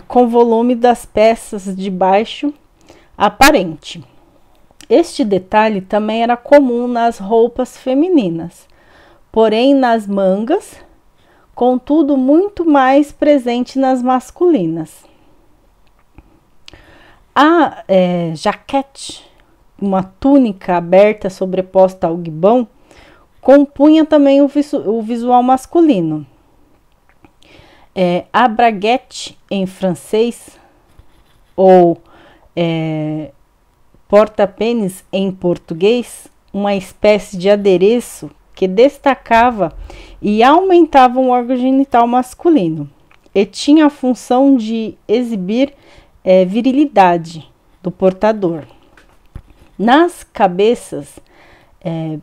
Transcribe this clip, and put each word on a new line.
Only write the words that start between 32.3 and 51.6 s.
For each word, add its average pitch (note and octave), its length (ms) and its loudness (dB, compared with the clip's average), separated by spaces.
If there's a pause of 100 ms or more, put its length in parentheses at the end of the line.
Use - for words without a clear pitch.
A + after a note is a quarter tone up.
é, D#3 760 -6 (760)
porta-pênis G#3 1040 0
em G3 200 -4
português, F#3 960 -4 (260)
uma G3+ 220 -4
espécie G3+ 640 -2
de F3 120 -2
adereço G3+ 800 0 (240)
que - 140 -2
destacava A#3 1080 0 (480)
e G#3 220 0
aumentava D4+ 760 4
um C4 100 0
órgão B3 260 -2
genital B3+ 520 0
masculino, A3+ 800 -2 (440)
e G3 120 0
tinha D4+ 400 2
a C#4+ 40 2
função C4 640 0
de A3 400 -6 (120)
exibir, A3+ 640 -2 (500)
é, F#3 220 4
virilidade F#3+ 1040 -2 (320)
do - 80 -10
portador. F#3 760 -2 (1120)
Nas C#4 460 0
cabeças, F#3+ 920 -4 (640)